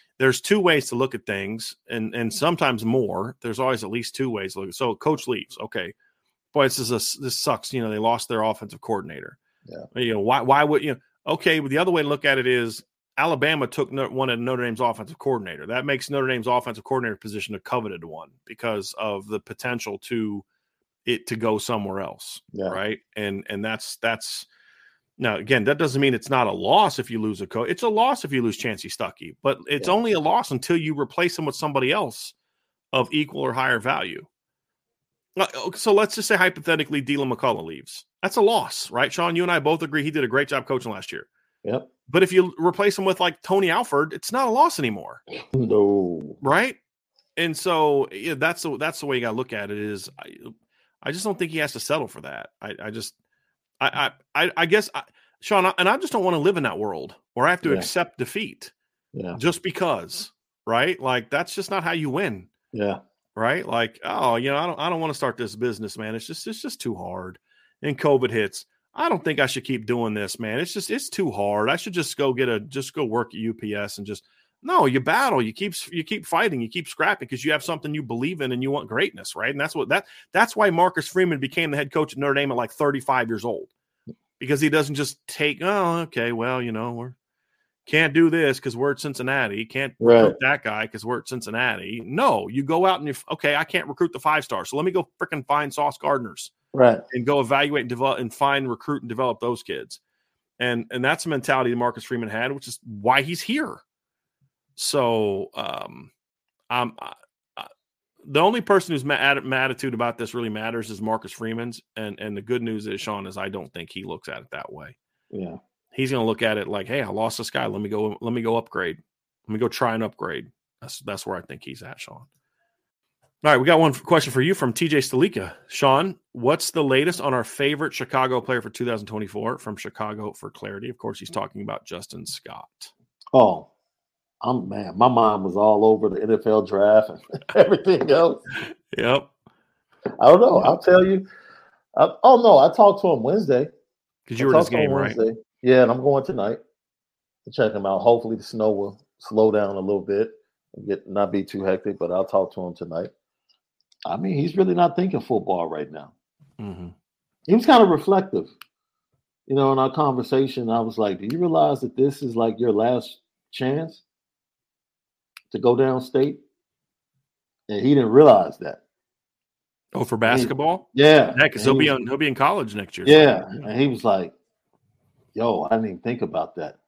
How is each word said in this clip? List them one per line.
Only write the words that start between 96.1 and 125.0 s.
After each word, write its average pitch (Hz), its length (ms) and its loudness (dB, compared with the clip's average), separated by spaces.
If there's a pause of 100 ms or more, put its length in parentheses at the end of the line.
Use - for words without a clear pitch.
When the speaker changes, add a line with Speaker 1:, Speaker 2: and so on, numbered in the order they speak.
Speaker 2:
Right. 123 260 6 (120)
Speaker 1:
And 123 120 -4
go 143 140 2
evaluate 139 440 0
and 123 60 -10
develop 127 300 -2
and 120 160 -6
find, 139 340 0
recruit, 131 340 -6
and 120 60 -10
develop 117 320 -2
those 120 220 -4
kids. 67 380 -12 (580)
And, 120 320 -2
and 123 140 -6
that's 151 200 0
the 170 60 -4
mentality 131 400 0
that 120 60 -2
Marcus 120 280 -2
Freeman 117 240 -6
had, 113 240 -4
which 139 160 -14
is - 160 -14
why 117 380 2
he's 170 180 -6
here. - 380 -4 (1000)
So, 110 760 0
um, - 580 -10 (580)
I'm, 123 300 0
I, - 140 -16 (420)
I, - 100 -14 (600)
the 143 140 0
only 220 200 4
person 190 320 2
whose 135 120 -2
ma-, 143 120 0
atti-, 139 360 2
attitude 131 420 -2
about 117 240 -2
this 117 160 -8
really 117 160 -6
matters 110 400 -6
is 98 120 -12
Marcus 110 300 -4
Freeman's. 113 480 -8 (160)
And, 107 240 -8
and 104 160 -8
the 98 60 -10
good 120 200 -4
news 110 240 -6
is, 98 140 -8
Sean, 101 260 -8
is 95 120 -14
I 98 100 -6
don't 95 240 -10
think 85 180 -14
he 95 140 -14
looks 85 240 -12
at - 140 -12
it - 100 -20
that - 200 -12
way. 73 240 -20 (340)
Speaker 2:
Yeah. 90 260 -10 (380)
Speaker 1:
He's 135 180 -4
gonna 120 140 0
look 113 160 -2
at 107 160 0
it 101 100 -8
like, 95 180 -6
"Hey, 131 160 -4
I 104 60 -8
lost 110 300 -4
this 113 120 -10
guy. 131 160 -4
Let 101 140 -6
me 104 80 -6
go, 107 320 -4
let 117 120 -4
me 120 100 -4
go 113 140 0
upgrade. 92 460 -6 (460)
Let 107 40 -8
me 107 60 -4
go 117 80 0
try 113 280 -2
and 113 100 -4
upgrade." 78 480 -10 (280)
That's, - 200 -16
that's 101 260 -12
where 98 100 -6
I 85 40 -10
think - 240 -18
he's - 180 -16
at, - 160 -18
Sean. - 280 -20 (1200)
All 151 80 6
right, 139 40 8
we 131 100 2
got 165 140 6
one 156 120 6
f-, - 120 -12
question 151 280 2
for 131 100 2
you 175 120 2
from 127 180 -2
T 170 140 -2
J 151 120 2
Stalika. 127 560 0 (120)